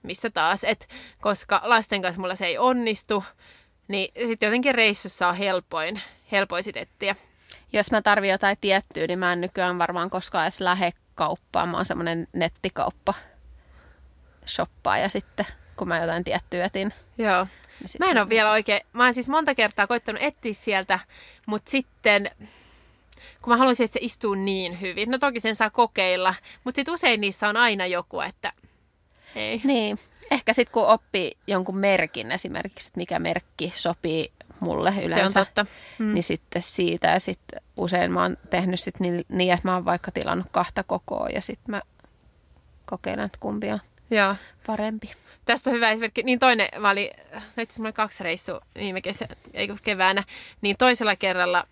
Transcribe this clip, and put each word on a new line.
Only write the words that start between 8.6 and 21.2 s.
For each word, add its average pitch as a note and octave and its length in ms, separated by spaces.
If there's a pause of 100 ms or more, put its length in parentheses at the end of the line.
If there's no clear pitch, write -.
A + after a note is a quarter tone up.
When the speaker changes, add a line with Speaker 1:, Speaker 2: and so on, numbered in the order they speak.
Speaker 2:
tiettyä, F#3+ 460
niin F3+ 120
mä F3+ 140
en F3 80
nykyään F3+ 380
varmaan F3 300
koskaan F#3 360
edes - 140
lähde F3+ 340 (220)
kauppaan. E3+ 540
Mä E3+ 80
oon F3+ 80
semmonen E3+ 480
nettikauppa - 800 (1300)
shoppaaja - 640
sitten, - 360 (320)
kun - 100
mä E3+ 120
jotain E3+ 240
tiettyä F3 420
etin. G3 280 (240)
Speaker 1:
Joo. F#3+ 300 (320)
Speaker 2:
Niin - 100
sit - 100
Speaker 1:
Mä F#4 60
en F4+ 100
Speaker 2:
mä A3 60
Speaker 1:
oo G3 80
vielä G#3+ 220
oikein, G#3+ 300 (120)
mä B3 100
oon B3 100
siis B3 160
monta D4 260
kertaa G#3 320
koittanut A3+ 360
etsiä B3 300
sieltä, F#3+ 460 (460)